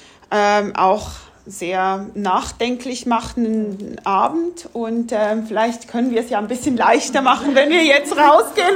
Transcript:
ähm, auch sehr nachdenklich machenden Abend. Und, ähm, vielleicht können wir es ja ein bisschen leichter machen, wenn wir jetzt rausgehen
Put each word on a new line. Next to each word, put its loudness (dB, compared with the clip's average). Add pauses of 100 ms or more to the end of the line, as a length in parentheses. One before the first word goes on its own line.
(300)
ähm, 0
auch 0 (380)
sehr -4
nachdenklich -4
machenden -4
Abend. -2
Und, -4
ähm, -2
vielleicht -4
können -2
wir 0
es -10
ja 0
ein -4
bisschen -2
leichter 2
machen, 2
wenn 4
wir 4
jetzt 2
rausgehen 4